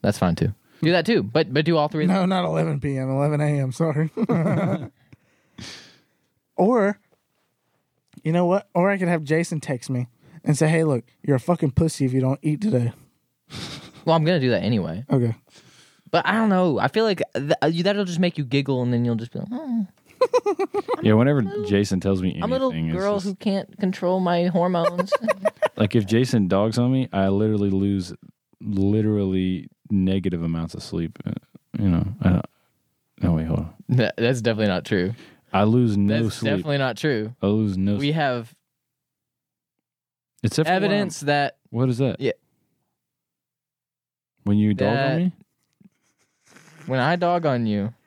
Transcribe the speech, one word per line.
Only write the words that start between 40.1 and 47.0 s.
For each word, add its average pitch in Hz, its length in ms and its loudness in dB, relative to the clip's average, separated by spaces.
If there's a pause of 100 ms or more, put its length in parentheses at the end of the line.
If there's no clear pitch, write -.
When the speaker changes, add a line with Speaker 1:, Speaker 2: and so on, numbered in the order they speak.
Speaker 3:
Except 156 260 0
for 180 60 2
when 190 80 0
I'm 202 80 2
Speaker 1:
evidence 202 300 -2
that 143 360 0 (140)
Speaker 3:
What 127 180 0
is 123 80 0
that? 127 240 -2
Speaker 1:
Yeah. 127 120 0 (2000)
Speaker 3:
When 104 140 2
you 104 160 4
dog 135 220 2
Speaker 1:
That 135 160 0
Speaker 3:
on 156 60 0
me? 180 140 0 (1600)
Speaker 1:
when 131 120 0